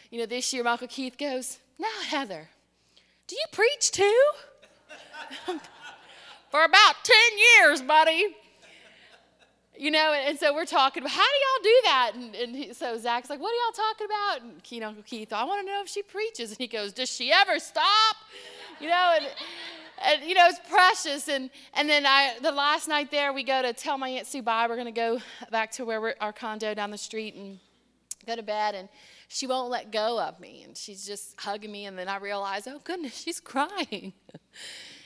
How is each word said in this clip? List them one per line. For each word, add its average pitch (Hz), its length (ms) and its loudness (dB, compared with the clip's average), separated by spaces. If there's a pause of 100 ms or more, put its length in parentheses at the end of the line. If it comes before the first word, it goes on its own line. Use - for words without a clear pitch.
(120)
you 233 80 -10
know, 226 60 -2
this 247 260 -6
year 247 120 -4
my 233 80 2
Uncle 240 180 -4
Keith 254 280 -10
goes, 262 420 -8 (180)
"Now, 370 100 -8 (200)
Heather, 196 420 -6 (760)
do 359 80 -14
you 587 180 -4
preach 480 380 2
too?" 415 320 4 (1040)
<laughs> 320 300 -8 (920)
"For 302 140 4
about 349 400 8
ten 453 120 6 (220)
years, 403 440 8
buddy." 320 540 4 (1400)
You 294 140 -2
know, 311 220 4
and, 277 160 0
and 285 100 -6
so 294 140 2
we're 320 120 -2
talking 269 380 2
about, 269 100 -6
"How 359 100 4
do 554 220 4
y'all 523 180 0
do 466 200 8
that?" 262 320 2
And, 240 200 -14
and 240 200 -8
he, 240 180 -10
so 233 240 -8
Zach's 240 320 -4
like, 277 100 -10
"What 403 140 -6
are - 20 -4
y'all 466 160 -2
talking 440 340 -6
about?" 403 360 -4
And 196 220 -20
Keith, 233 200 -12
Uncle 214 200 -12
Keith, 220 280 -12
"I 220 140 -4
wanna 392 180 -4
know 392 180 -6
if 392 60 -12
she 403 160 -8
preaches." 415 460 -8
And 214 80 -14
he 247 100 -6
goes, 208 240 -8
"Does 254 180 -6
she 247 220 -4
ever 370 280 4
stop?" 415 580 2 (640)
You 302 80 -8
know, 349 280 4
and, 285 100 -2 (760)
and, 302 260 0
you 370 60 2
know, 349 120 8
it's 359 120 2 (100)
precious. 330 600 4
And, 262 200 -4 (240)
and 294 160 0
then 294 160 4
I, 269 360 4
the 302 100 0
last 294 380 -2
night 294 220 -2
there, 285 200 0
we 269 120 -6
go 262 180 0
to 247 100 -2
tell 277 260 -6
my 262 120 -6
Aunt 254 180 -8
Sue 277 140 -10
bye. 226 260 0
We're 233 100 -4
gonna 240 140 -10
go 233 300 -2 (300)
back 220 220 -2
to 254 120 -10
where 220 160 -4
we're, 220 180 -4
our 208 140 -6
condo 214 400 -8
down 208 180 -8
the 208 60 -14
street 220 380 -12
and 196 240 -18 (680)
go 233 100 -6
to 226 80 -12
bed. 208 320 -4
And 190 120 -14 (400)
she - 200 -8
won't 254 220 -2
let 226 220 -4
go 220 280 -2
of 165 200 -6
me. 117 240 -20
And - 140 -20
she's 196 280 -14
just 202 340 -14
hugging 208 320 -8
me. 202 140 -12
And 190 140 -12
then 180 80 -8
I 196 100 -4
realize, 202 500 -6
"Oh, 285 180 -14
goodness, 339 320 -8
she's - 240 -10
crying." 269 760 -6
<laughs> - 60 -20 (840)